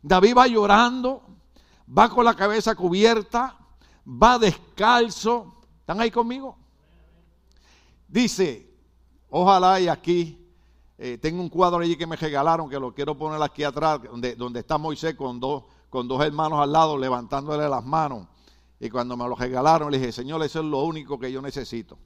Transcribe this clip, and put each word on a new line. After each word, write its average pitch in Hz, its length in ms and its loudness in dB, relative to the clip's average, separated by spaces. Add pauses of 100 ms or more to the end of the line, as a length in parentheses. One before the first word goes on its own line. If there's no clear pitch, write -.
David 196 360 4
va 254 100 8
llorando, 240 760 2 (720)
va 220 120 6
con 240 140 2
la 170 120 4
cabeza 214 400 0
cubierta, 220 840 0 (480)
va 214 320 4
descalzo. 226 1200 0 (180)
¿Están 180 200 -6
ahí 233 120 0
conmigo? 240 460 -4 (1500)
Dice, 180 640 -2 (580)
ojalá 185 500 4
y 180 80 2
aquí, 165 580 -2 (520)
eh, 123 220 -10
tengo 165 220 -4
un 170 80 -6
cuadro 175 300 2
allí 170 160 0
que 165 120 -8
me 165 80 -8
regalaron, 156 540 0
que 139 100 -8
lo 123 140 -8
quiero 147 240 -6
poner 156 240 -6
aquí 147 220 -4
atrás, 147 400 0
donde, 120 320 -8
donde 120 260 -8
está 156 160 -4
Moisés 156 380 -6
con 123 240 -8
dos, 135 240 -6 (260)
con 123 180 -6
dos 131 160 0
hermanos 156 360 -2
al 143 120 0
lado 156 260 2
levantándole 139 680 -4
las 123 180 -4
manos. 139 420 -4 (520)
Y 120 100 -10
cuando 123 280 -6
me 120 100 -6
lo 123 80 -4
regalaron, 143 560 0
le 139 60 0
dije: 127 140 -4
"Señor, 151 320 -8
eso 156 160 -6
es 156 60 -6
lo 147 180 -2
único 147 360 -8
que 127 120 -8
yo 131 100 -10
necesito. 123 640 -12